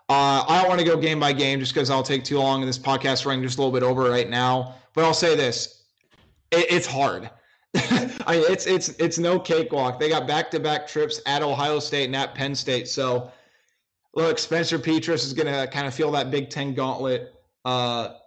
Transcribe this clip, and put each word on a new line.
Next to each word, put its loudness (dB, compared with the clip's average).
Uh, 4
I 4
don't 4
wanna 2
go 4
game 0
by 2
game 0
just -4
'cause 0
I'll 2
take -2
too -2
long, 2
and -2
this -4
podcast 0
running -2
just -4
a 2
little 2
bit 2
over 2
right 2
now. 0
But 2
I'll 4
say 4
this: -2
it, 4
it's 2
hard. -2
<laughs> -8
I 0
mean, 4
it's, -2
it's, 0
it's -2
no 2
cakewalk. 0
They 2
got 0
back-to-back -2
trips -2
at 0
Ohio 0
State -2
and -4
at -4
Penn -4
State. -2
So, -2
look, 0
Spencer -2
Petras 0
is -8
gonna -2
kinda -6
feel -2
that -2
Big -4
Ten -6
gauntlet, -2
uh, -2